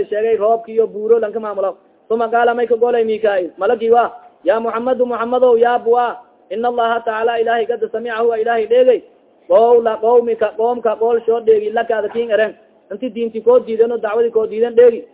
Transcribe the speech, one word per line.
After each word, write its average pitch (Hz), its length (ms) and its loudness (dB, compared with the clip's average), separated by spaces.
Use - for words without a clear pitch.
sheegay, 220 320 -2
roobki 220 360 -2
iyo 226 140 0
buuro 214 320 0
lanka 214 220 -4
maamulo. 196 380 -6
Suma 226 200 -2
qaala 233 260 2
may 240 120 -2
ka 240 100 0
golay 240 280 0
Mikaa'il. 202 540 -2
Malagii 220 320 -2
waa, 226 220 2
Ya 208 160 0
Muhammadu, 233 460 -2
Muhammadow, 240 520 2
ya 240 160 2
Abu 226 180 -2
waa. 240 280 0
Inna 226 180 -4
Allaha 233 320 -2
tacaala 226 400 -2
Ilaahay 226 260 -2
qad 233 140 -4
samicahu 226 380 -4
wa 226 100 -2
Ilaahay 226 280 -2
dheegay. 247 360 4
Qawla 226 500 4
qawmika, 226 580 2
qawmka 233 440 -2
qowl 233 260 2
shoo 233 140 0
dheegi, 214 320 2
lakaada 226 360 -2
kiin 233 220 -6
eren. 214 240 0
Inti 240 180 -8
diinti 226 320 -6
koo 247 160 4
diidan 226 340 0
oo 233 60 -4
dacwadii 226 320 -2
koo 220 160 -2
diidan 226 300 -4
dheegi. 233 260 4